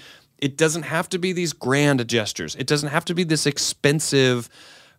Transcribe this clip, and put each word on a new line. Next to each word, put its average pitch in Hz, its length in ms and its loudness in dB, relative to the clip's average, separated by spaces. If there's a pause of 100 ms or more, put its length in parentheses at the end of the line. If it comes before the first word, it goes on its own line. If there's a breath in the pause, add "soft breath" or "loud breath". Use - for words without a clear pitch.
(400 loud breath)
it 139 180 -4
doesn't 160 260 2
have 160 260 -4
to 185 100 -4
be 185 120 0
these 170 220 -2
grand 135 540 2
gestures. 104 480 -2
It 131 120 -6
doesn't 147 220 0
have 156 160 -2
to 180 100 -4
be 180 80 0
this 156 220 0
expensive 139 1040 2 (500 loud breath)